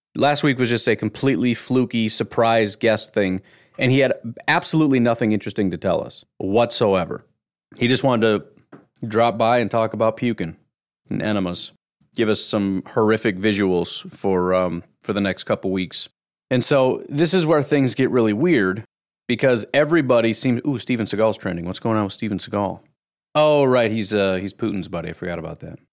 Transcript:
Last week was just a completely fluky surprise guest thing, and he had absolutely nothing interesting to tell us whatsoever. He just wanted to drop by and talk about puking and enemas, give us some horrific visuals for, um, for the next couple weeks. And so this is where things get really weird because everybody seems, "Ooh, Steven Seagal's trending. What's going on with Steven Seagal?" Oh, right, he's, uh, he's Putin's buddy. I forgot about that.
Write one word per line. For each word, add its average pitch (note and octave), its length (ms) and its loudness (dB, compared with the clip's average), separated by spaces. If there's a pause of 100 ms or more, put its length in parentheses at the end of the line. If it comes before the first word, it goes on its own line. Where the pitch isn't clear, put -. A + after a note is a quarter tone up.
(160)
Last C#3 280 2
week C3+ 160 0
was A#2+ 100 0
just A#2 180 0
a A2+ 80 2
completely A#2+ 600 -2
fluky A#2 520 0
surprise A2+ 680 0
guest - 400 0
thing, F#2 260 0 (380)
and B2+ 120 2
he C3+ 80 4
had B2+ 140 2 (340)
absolutely D3+ 520 2
nothing A#2 320 2
interesting G#2 400 -2
to F2 60 -6
tell E2+ 280 -2
us - 180 -18 (140)
whatsoever. G2 880 0 (540)
He A#2+ 80 2
just B2+ 160 0
wanted A#2 240 2 (720)
to A#2+ 60 -8
drop A#2 320 2
by A#2 180 2
and A2 140 0
talk A2+ 240 -2
about A2 220 0
puking G#2+ 400 -4 (520)
and G2+ 140 -4
enemas, F#2+ 480 -4 (440)
give A2+ 140 2
us G#2 140 0
some G2 400 -2 (100)
horrific A2 460 2
visuals F#2+ 720 0
for, F#2 420 0
um, F2+ 300 -2 (180)
for G#2+ 120 -6
the G2+ 80 -4
next F#2+ 240 -4
couple G2 260 -2
weeks. F#2 360 -4 (440)
And B2+ 120 2
so C3 460 2
this D#3+ 240 2
is F3 140 2
where D3+ 160 4
things C3+ 320 2
get C3 160 2
really A2+ 220 4
weird A2 500 2 (440)
because B2 460 0
everybody C3 600 4
seems, A#2+ 340 0
"Ooh, C#3 100 -2
Steven A2 300 -4
Seagal's G#2+ 320 0
trending. F2 260 -6
What's F2+ 140 -8
going A2+ 180 -2
on G#2+ 60 0
with G2 100 -4
Steven G2+ 240 -6
Seagal?" F#2+ 440 -6 (520)
Oh, D3+ 300 4
right, B2 260 4
he's, G#2+ 240 -2
uh, G2 220 2
he's F#2 180 -6
Putin's G#2 340 -4
buddy. E2+ 220 -8
I E2+ 40 -10
forgot F2 260 -8
about D#2+ 220 -12
that. D#2+ 180 -16 (140)